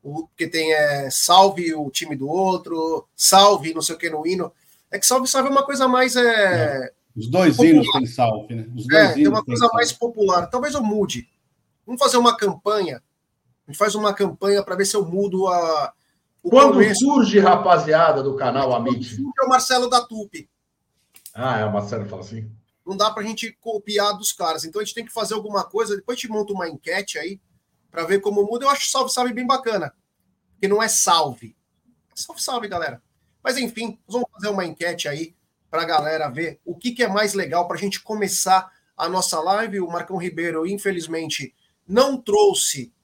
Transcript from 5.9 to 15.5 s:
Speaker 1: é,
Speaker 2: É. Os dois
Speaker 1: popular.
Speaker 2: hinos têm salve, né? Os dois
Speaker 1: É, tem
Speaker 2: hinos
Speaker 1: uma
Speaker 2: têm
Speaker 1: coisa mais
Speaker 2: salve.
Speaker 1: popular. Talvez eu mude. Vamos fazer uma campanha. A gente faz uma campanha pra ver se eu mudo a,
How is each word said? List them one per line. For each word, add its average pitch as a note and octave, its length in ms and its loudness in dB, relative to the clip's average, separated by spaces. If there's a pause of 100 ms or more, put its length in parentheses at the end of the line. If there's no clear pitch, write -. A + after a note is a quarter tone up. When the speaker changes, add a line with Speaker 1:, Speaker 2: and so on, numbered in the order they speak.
Speaker 1:
é, F3+ 720 2
Speaker 2:
É. - 60 -18 (220)
Os A2+ 140 -8
dois D3+ 260 4
Speaker 1:
popular. D#3 200 8
Speaker 2:
hinos - 160 4
têm C3 160 0
salve, A2+ 480 -2
né? A2 200 -10
Os A#2+ 120 -8
dois G#3+ 160 8
Speaker 1:
É, F3 100 4
tem C#3+ 80 0
Speaker 2:
hinos D3 120 6
Speaker 1:
uma G#3+ 120 -2
Speaker 2:
têm A#2+ 80 -4
Speaker 1:
coisa A#3 180 4
mais A#3 180 0
Speaker 2:
salve. - 100 -12
Speaker 1:
popular. G3 480 0
Talvez C4 260 -4
eu C#4 100 -4
mude. G#3 460 -4 (560)
Vamos A#3+ 160 -8
fazer B3+ 160 2
uma A#3+ 180 4
campanha. F#3+ 680 -4 (640)
A C#3+ 40 -20
gente C#3+ 60 -14
faz G#3 160 0
uma G#3 220 0
campanha G3 480 0
pra F#3 120 -6
ver G3 100 0
se G3 100 -4
eu G3 100 0
mudo F#3+ 420 -2
a, E3 460 0 (480)